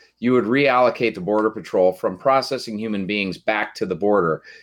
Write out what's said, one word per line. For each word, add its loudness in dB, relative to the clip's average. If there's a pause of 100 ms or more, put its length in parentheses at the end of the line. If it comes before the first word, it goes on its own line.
(200)
you 0
would 2
reallocate 2
the -10
Border 0
Patrol 0
from -6
processing -2
human -4
beings -4
back -4
to -4
the -2
border. 2 (200)